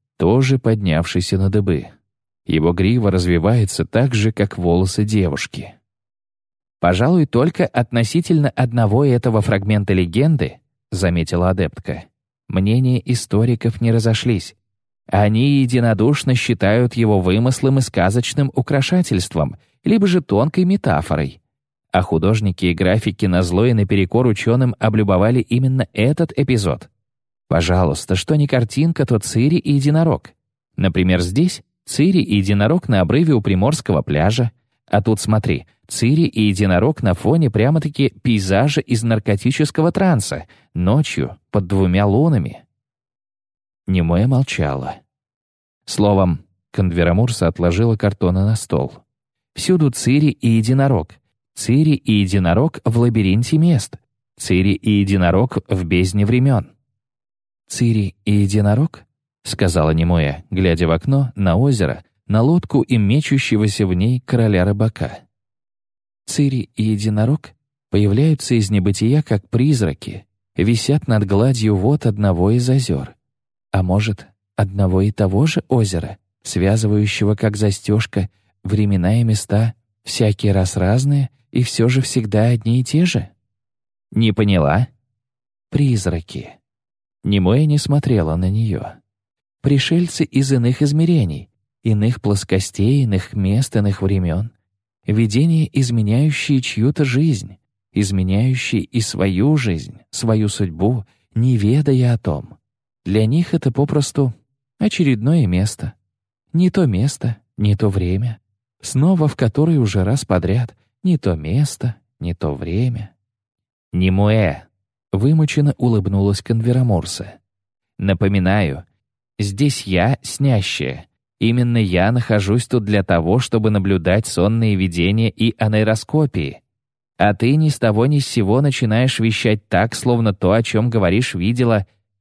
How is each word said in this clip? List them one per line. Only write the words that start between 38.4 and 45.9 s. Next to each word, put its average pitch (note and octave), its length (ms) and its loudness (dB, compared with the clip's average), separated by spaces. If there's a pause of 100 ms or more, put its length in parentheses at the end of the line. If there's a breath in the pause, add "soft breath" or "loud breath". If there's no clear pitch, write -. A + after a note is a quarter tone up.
из A2+ 220 -2
наркотического A#2 880 0
транса, D#3 560 -2 (260 soft breath)
ночью F2+ 640 -2 (140)
под G2 160 -2
двумя F#2+ 400 2
лунами. G#2+ 580 0 (1200)
Немоя F2+ 400 0
молчала. D2+ 720 -2 (840)
Словом, G2 600 0 (260)